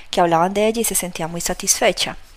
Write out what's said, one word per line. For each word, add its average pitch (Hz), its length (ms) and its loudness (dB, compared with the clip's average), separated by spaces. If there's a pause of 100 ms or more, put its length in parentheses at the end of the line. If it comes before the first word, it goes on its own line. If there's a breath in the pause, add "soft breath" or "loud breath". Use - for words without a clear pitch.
(100)
que - 100 0
hablaban 175 340 4
de 208 120 2
ella 226 140 0
y 220 40 0
se 202 100 -2
sentía 180 320 -4
muy 170 160 -6
satisfecha. - 720 0 (200)